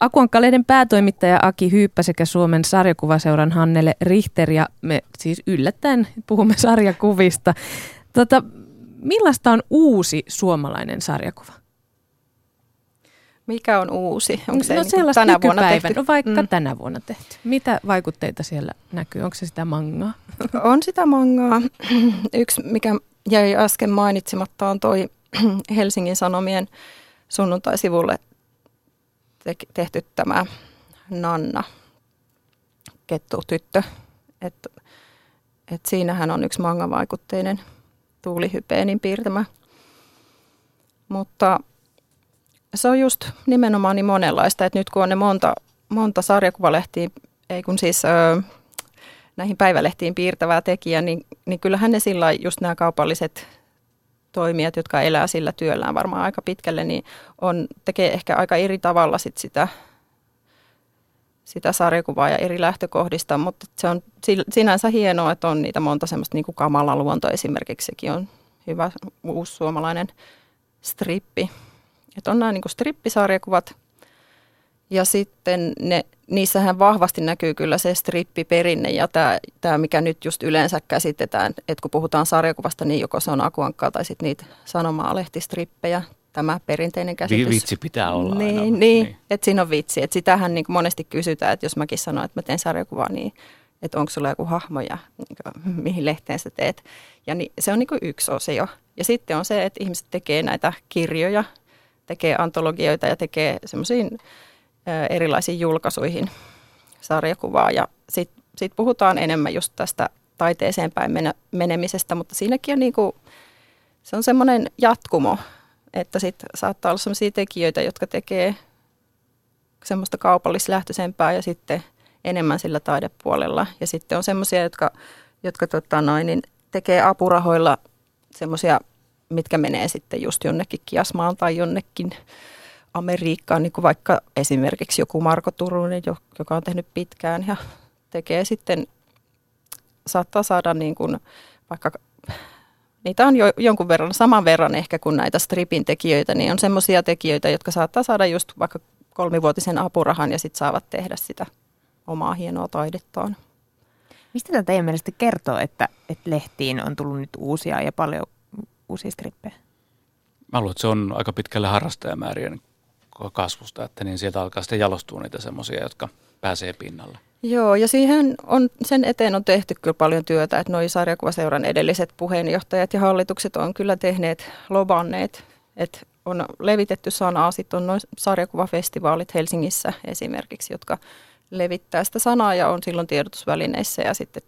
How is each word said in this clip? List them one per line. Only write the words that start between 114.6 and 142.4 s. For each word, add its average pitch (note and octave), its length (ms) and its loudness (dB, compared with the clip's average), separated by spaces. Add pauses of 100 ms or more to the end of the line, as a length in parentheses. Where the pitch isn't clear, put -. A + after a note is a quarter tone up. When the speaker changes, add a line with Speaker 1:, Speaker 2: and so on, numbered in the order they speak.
Speaker 2:
jatkumo, A3+ 600 2 (560)
että - 240 -4
sit F3+ 180 -4 (180)
saattaa F#3+ 360 -2
olla F#3 80 0
semmosia G3+ 320 -2
tekijöitä, E3+ 520 -2
jotka F#3 240 -4
tekee G3 480 -2 (1300)
semmoista F#3+ 340 -6
kaupallislähtöisempää F3+ 1120 0
ja F3+ 100 -2
sitten E3+ 420 -6 (400)
enemmän E3+ 340 0
sillä D#3 220 -4
taidepuolella. - 840 -2 (140)
Ja F3 60 -6
sitten - 320 -6
on F#3 60 -4
semmosia, F#3+ 380 -2
jotka, - 280 -2 (520)
jotka F3 240 -4
tota D#3 340 -2
noin, D3+ 260 0
niin E3 160 -2 (280)
tekee F#3 320 2
apurahoilla F3 760 4 (580)
semmosia, D#3+ 440 0 (480)
mitkä E3 300 -2
menee - 300 0
sitten - 340 -8
just - 220 -6
jonnekin E3 420 -4
Kiasmaan F3 500 -2
tai E3 200 -2
jonnekin F3 540 -4 (840)
Amerikkaan, F3 680 -2
niin E3+ 100 -2
kuin F3+ 100 -8
vaikka E3 380 2 (160)
esimerkiksi - 640 0
joku - 180 -2
Marko E3 300 0
Turunen, F3+ 560 -4
jo-, E3 100 -4 (220)
joka D#3+ 180 -4
on E3+ 60 -4
tehnyt F3 320 -6
pitkään E3+ 520 -6
ja G3+ 100 -4 (540)
tekee E3+ 340 -2
sitten, G#3+ 420 -4 (1200)
saattaa F#3+ 360 -2
saada F3 320 0
niin D#3+ 200 -4
kuin - 240 -4 (520)
vaikka, D#3+ 200 -6 (1160)